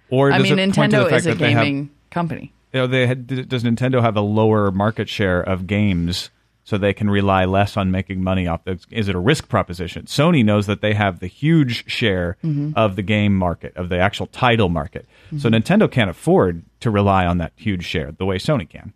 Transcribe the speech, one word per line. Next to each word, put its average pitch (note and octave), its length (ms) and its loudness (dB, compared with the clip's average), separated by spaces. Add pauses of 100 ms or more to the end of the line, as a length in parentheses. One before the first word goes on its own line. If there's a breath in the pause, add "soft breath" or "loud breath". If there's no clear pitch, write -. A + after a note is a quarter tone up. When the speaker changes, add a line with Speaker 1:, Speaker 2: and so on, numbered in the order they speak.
(100)
Speaker 1:
Or C#3 200 4
Speaker 2:
I E3+ 80 2
Speaker 1:
does G3 100 4
Speaker 2:
mean, F#3+ 120 4
Speaker 1:
it F#3+ 120 0
point - 200 2
to G#3+ 60 4
Speaker 2:
Nintendo G3+ 60 4
Speaker 1:
the - 60 0
fact - 120 2
Speaker 2:
is F3 40 -2
a - 40 2
Speaker 1:
that - 100 -2
they A#2+ 120 2
have A#2 120 2
Speaker 2:
gaming C#3+ 260 -4 (220)
company. E3+ 400 -6 (200)
Speaker 1:
You C3 100 0
know, B2+ 40 0
they B2+ 220 2
had, B2+ 180 -4
d-, B2+ 160 -6
does B2 220 -4
Nintendo B2+ 380 2
have A2+ 140 2
a G#2+ 60 2
lower G#2+ 480 2
market G2+ 380 -2
share F#2 340 0
of F#2 240 -4
games F2+ 640 0 (340)
so - 120 -4
they G2 160 2
can G#2 160 -2
rely G2 380 2
less G2 320 -2
on F#2+ 120 -2
making F#2+ 320 -4
money F#2 240 -2
off E2+ 180 -4
those? F#2 260 -10
Is A2 180 -4
it G2 60 -2
a F2+ 40 -2
risk A2+ 300 0
proposition? F2 560 -6
Sony D3+ 400 2
knows G#2 220 2
that G2+ 160 -2
they G#2+ 100 0
have G2+ 280 0
the F2+ 60 -10
huge C#3+ 640 0
share F2+ 540 -2
Speaker 2:
Mm-hmm. D3+ 320 -4
Speaker 1:
of G#2+ 200 2
the G#2+ 60 -4
game G#2 360 0
market, F2 360 -4
of F2+ 140 -8
the F2 100 -2
actual F#2+ 280 0
title A#2 420 0
market. E2 380 -6 (320 soft breath)
So C#3 100 -2
Speaker 2:
Mm-hmm. A2 80 4
Speaker 1:
Nintendo E3+ 340 2
can't G#2+ 200 0
afford F#2 520 0 (180)
to A#2+ 100 -2
rely G2 340 4
on F2 140 0
that D#2+ 180 -4
huge F#2 300 -6
share D2+ 260 -6
the F#2 140 -8
way F#2+ 120 -2
Sony A2+ 300 -2
can. - 280 -20